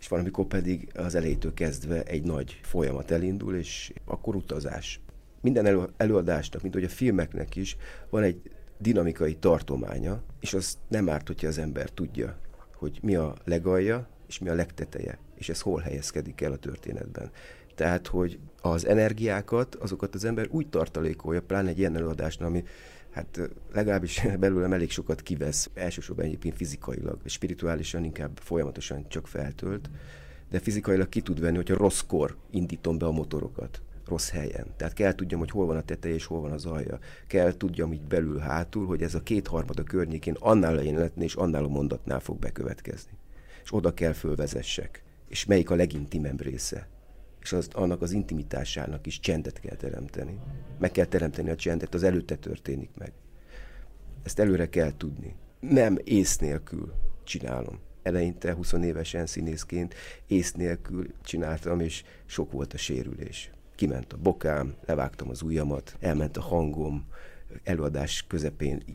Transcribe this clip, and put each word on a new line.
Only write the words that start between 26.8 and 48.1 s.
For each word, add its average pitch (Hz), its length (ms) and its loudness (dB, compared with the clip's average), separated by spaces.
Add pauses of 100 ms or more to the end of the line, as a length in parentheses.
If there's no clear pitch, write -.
spirituálisan 85 800 -2
inkább 78 380 -6
folyamatosan 73 640 -2
csak - 180 -6
feltölt, 80 640 -6 (600)
de 90 80 0
fizikailag 101 500 2
ki - 120 -2
tud 85 200 0
venni, 85 160 4
hogyha 87 200 2
rosszkor 90 600 4 (140)
indítom 85 480 0
be 82 80 2
a 82 40 4
motorokat, - 720 -2 (280)
rossz 80 200 -2
helyen. - 360 -2 (100)
Tehát 80 160 -4
kell 98 220 4
tudjam, 87 260 -2
hogy 80 100 -2
hol 98 160 2
van 80 100 2
a 78 60 0
teteje 82 320 -2
és 80 100 -2
hol 82 160 -4
van 73 120 -4
az 76 140 -6
alja. 80 320 -4 (280)
Kell 90 260 6
tudjam 82 400 0
így 76 140 -4
belül-hátul, 80 800 0
hogy 85 160 0
ez 82 120 0
a 80 80 -2
kétharmada 85 600 0
környékén 80 560 0
annál 92 380 6
a 73 40 2
jelenetnél 80 440 2
és 78 100 0
annál 78 300 2
a 73 40 2
mondatnál 69 520 0
fog - 180 -6
bekövetkezni. - 760 -4 (500)
És - 120 -6
oda 85 200 4
kell 82 180 2
fölvezessek. - 880 -2 (260)
És - 160 -4
melyik 95 260 6
a 90 40 4
legintimebb 73 680 2
része. - 460 -6 (520)
És - 120 -8
az, 87 200 2
annak 90 300 2
az 87 100 0